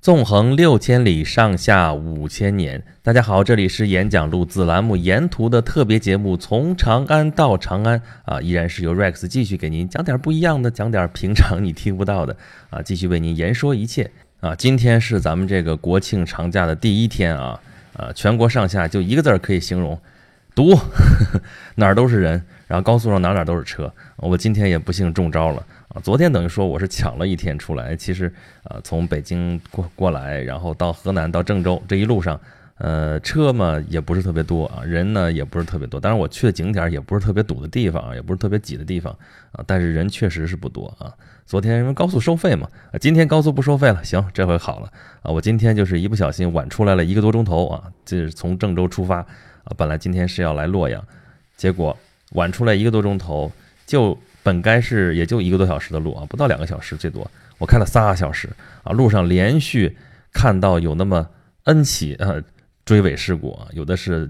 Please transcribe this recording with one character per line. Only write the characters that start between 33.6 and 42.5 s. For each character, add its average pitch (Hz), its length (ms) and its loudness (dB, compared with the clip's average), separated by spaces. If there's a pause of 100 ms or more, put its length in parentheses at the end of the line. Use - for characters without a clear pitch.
也 80 100 -4
不 78 160 -4
是 92 80 -2
特 92 80 -2
别 80 100 -2
多 80 260 -2
啊， 62 180 -12
人 85 260 -2
呢 95 180 0
也 78 140 -2
不 69 160 -6
是 82 60 -4
特 82 120 -6
别 69 80 -8
多， 64 140 -8
当 92 100 0
然 110 80 2
我 92 80 0
去 - 220 -2
的 104 60 2
景 90 180 -4
点 90 140 -2
儿 85 40 -2
也 85 80 -4
不 71 160 -8
是 104 60 0
特 98 140 -2
别 104 100 0
堵 78 180 -6
的 76 60 -10
地 110 220 -2
方 80 120 -6
啊， 60 140 -12
也 62 60 -12
不 82 100 -8
是 95 60 -4
特 107 100 -4
别 101 100 -2
挤 73 200 -8
的 73 80 -10
地 90 160 -4
方 - 120 -10 (380)
啊， - 160 -14
但 95 140 0
是 85 120 0
人 80 140 0
确 104 220 -2
实 80 180 -6
是 87 80 -6
不 67 140 -10
多 50 180 -14 (100)
啊。 - 140 -16 (340)
昨 95 140 0
天 113 200 2
因 120 60 0
为 135 80 -2
高 170 140 0
速 170 140 0
收 170 160 2
费 165 180 2